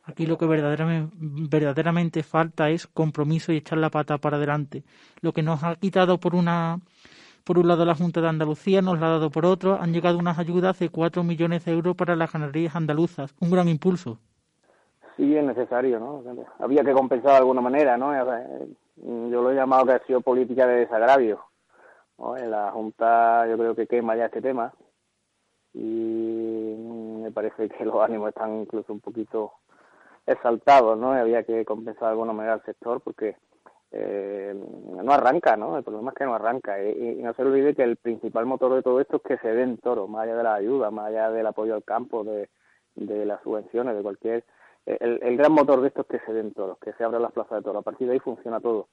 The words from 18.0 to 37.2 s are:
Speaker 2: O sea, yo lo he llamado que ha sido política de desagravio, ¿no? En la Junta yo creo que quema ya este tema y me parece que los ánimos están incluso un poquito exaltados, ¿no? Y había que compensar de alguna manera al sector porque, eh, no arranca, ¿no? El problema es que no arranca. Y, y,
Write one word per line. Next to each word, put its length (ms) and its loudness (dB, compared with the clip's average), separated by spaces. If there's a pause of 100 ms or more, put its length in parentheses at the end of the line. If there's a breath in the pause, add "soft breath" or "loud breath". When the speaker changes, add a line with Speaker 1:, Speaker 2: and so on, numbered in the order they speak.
Speaker 2:
O 160 0
sea, 220 -4 (500)
yo 460 -4
lo 80 4
he 60 2
llamado 280 4
que 80 4
ha 140 2
sido 160 0
política 440 2
de 200 4
desagravio, 520 4 (800 soft breath)
¿no? 180 -8
En 160 -8
la 200 -2
Junta 760 2
yo 120 0
creo 160 0
que 120 -2
quema 300 0
ya 80 0
este 160 -6
tema 320 -4 (1000)
y 1000 -6 (460)
me 80 -8
parece 380 -4
que 160 -10
los 160 -2
ánimos 300 0
están 320 -6
incluso 280 -8
un 100 -10
poquito 520 -8 (760 soft breath)
exaltados, 680 6
¿no? 180 0
Y 40 2
había 220 2
que 220 -2
compensar 380 -8
de 80 0
alguna 240 -2
manera 180 -4
al 100 -4
sector 380 -8
porque, 360 -8 (560 soft breath)
eh, 600 -8 (480)
no 80 -2
arranca, 460 4
¿no? 220 -6
El 40 -6
problema 280 -8
es 80 -18
que 80 -4
no 80 -2
arranca. 500 -4
Y, 60 -2
y, 180 -6 (120)